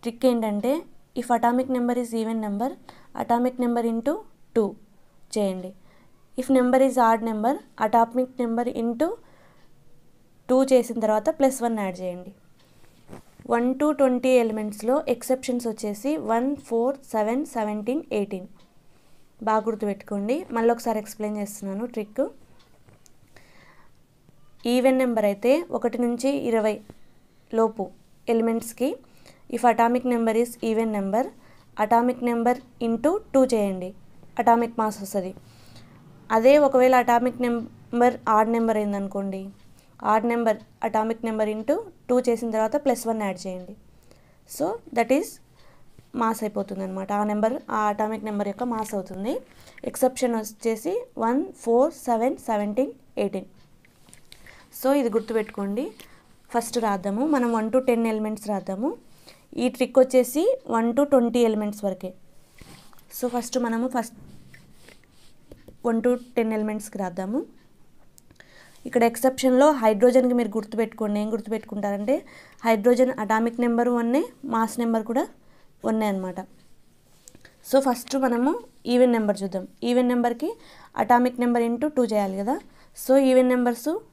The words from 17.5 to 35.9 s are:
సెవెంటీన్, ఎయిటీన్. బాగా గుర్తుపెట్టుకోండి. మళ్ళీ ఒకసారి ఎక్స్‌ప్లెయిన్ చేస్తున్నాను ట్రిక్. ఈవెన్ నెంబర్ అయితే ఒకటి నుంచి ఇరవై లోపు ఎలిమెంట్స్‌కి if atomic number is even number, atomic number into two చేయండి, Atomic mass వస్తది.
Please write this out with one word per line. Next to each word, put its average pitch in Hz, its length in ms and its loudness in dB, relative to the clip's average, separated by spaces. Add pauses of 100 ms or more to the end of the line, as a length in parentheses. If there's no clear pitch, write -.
సెవెంటీన్, 214 460 -4 (160)
ఎయిటీన్. 202 300 -6 (1000)
బాగా 220 180 2
గుర్తుపెట్టుకోండి. 208 680 -4 (200)
మళ్ళీ 233 200 2
ఒకసారి 233 260 -4
ఎక్స్‌ప్లెయిన్ 214 380 -8
చేస్తున్నాను 202 440 -8 (120)
ట్రిక్. 214 260 -6 (2500)
ఈవెన్ 262 280 4
నెంబర్ 226 260 0
అయితే 202 220 0 (260)
ఒకటి 240 280 -2
నుంచి 240 240 -2 (220)
ఇరవై 220 220 0 (840)
లోపు 214 260 0 (480)
ఎలిమెంట్స్‌కి 226 560 0 (680)
if - 140 0
atomic 240 420 2
number 226 300 0
is 240 100 -4 (160)
even 226 280 0
number, 202 260 0 (640)
atomic 240 440 2
number 233 260 2 (320)
into 233 240 2 (240)
two 269 80 8 (100)
చేయండి, 190 380 -2 (520)
Atomic 233 380 4
mass 214 220 -2
వస్తది. 190 300 -6 (1040)